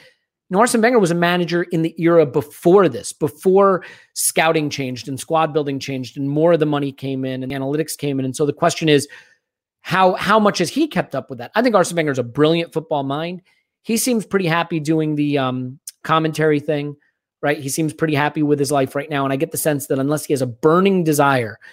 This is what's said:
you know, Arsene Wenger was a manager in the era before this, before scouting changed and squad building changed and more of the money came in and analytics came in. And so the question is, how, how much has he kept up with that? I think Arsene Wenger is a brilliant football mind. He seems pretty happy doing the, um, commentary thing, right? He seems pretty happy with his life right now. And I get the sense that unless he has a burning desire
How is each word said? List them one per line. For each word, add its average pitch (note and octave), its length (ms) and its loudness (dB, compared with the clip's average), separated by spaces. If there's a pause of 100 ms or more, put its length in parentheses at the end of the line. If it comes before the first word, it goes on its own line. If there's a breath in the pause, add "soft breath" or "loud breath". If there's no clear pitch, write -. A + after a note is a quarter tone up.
(480 soft breath)
you F#3 80 -2
know, - 20 2
Arsene A#3 240 4
Wenger A#3+ 160 4
was E3+ 140 4
a - 20 0
manager F3 480 0
in E3 200 -2
the E3 140 -2
era E3 300 4
before E3+ 600 2
this, A2+ 240 -8
before F#3+ 720 2 (300 loud breath)
scouting D#3+ 540 0
changed B2+ 380 -8
and C3+ 140 -8
squad D#3+ 320 -2
building C#3+ 260 -4
changed B2+ 380 -10
and C#3 120 -4
more D#3 260 2
of D#3+ 40 2
the D3+ 80 0
money C#3+ 240 -2
came C3+ 340 -8
in C3 200 -6
and C3 80 -8
analytics C#3+ 440 -4
came C#3 220 -4
in. C3 60 -2
And C3 100 -6
so D#3 100 -2
the C#3+ 80 -2
question E3 360 0
is, C#3+ 180 4 (760 loud breath)
how, F#3 320 2
how G#3 260 2
much G#3 180 2
has F3 120 -2
he D4+ 180 -2
kept - 260 -4
up C3 160 -6
with C3+ 80 -12
that? - 160 -16
I A3+ 80 2
think A#3+ 140 2
Arsene F3 180 2
Wenger D#3 160 0
is C3 80 -2
a B2 60 0
brilliant D#3 480 2
football D3+ 320 -4
mind. E3 380 -6 (400)
He A3+ 140 -2
seems A3+ 300 0
pretty F#3+ 220 -2
happy E3 320 0
doing D#3 340 0
the, D3 240 0
um, B2+ 400 -4 (240)
commentary D#3 580 0
thing, D3 360 -4 (460)
right? D3+ 160 0
He C#3 100 -8
seems D#3 240 -2
pretty D#3 220 -2
happy D3 280 0
with D3 160 2
his C#3 140 -2
life C3+ 240 -2
right C#3+ 140 -8
now. C#3 120 -4
And C3+ 120 -2
I - 20 -2
get D#3+ 160 -4
the - 60 -8
sense D3 300 -2
that C#3 100 -2
unless C#3+ 260 -2
he - 80 -2
has C3 80 0
a C3 60 -2
burning F3 580 2
desire C#3 540 0 (140 loud breath)